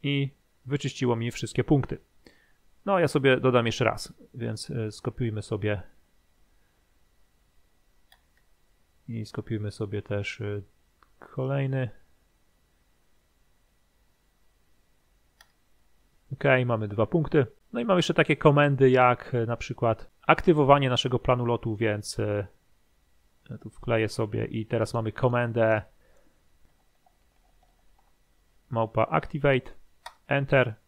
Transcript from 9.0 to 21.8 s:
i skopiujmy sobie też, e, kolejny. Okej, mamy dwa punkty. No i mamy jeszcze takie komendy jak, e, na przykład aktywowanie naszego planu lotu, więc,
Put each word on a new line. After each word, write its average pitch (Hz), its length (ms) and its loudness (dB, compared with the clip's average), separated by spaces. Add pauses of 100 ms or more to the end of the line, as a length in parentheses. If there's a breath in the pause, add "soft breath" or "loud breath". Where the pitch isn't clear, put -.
i 113 180 -8
skopiujmy 104 440 -6
sobie 101 320 -8
też, - 380 -6
e, 101 220 -6 (560)
kolejny. 135 720 -4 (4000)
Okej, 131 340 2
mamy 110 220 -2
dwa 104 180 0
punkty. 156 400 2 (260)
No 233 80 -4
i 240 40 -4
mamy 196 140 2
jeszcze 165 160 0
takie 156 220 2
komendy 143 540 6
jak, 127 440 4
e, 117 120 0
na 117 100 -4
przykład - 540 -2 (160)
aktywowanie 143 640 4
naszego 123 300 0
planu 123 280 0
lotu, 117 300 -2
więc, 107 440 -2